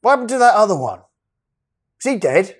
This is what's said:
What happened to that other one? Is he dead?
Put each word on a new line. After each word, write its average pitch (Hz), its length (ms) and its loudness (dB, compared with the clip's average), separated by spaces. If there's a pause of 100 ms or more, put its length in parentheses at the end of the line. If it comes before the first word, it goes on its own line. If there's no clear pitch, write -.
What 240 100 2
happened 247 180 0
to 262 80 -6
that 240 180 4
other 208 220 2
one? 117 240 -8 (960)
Is 262 120 -4
he 262 60 -4
dead? 175 420 -2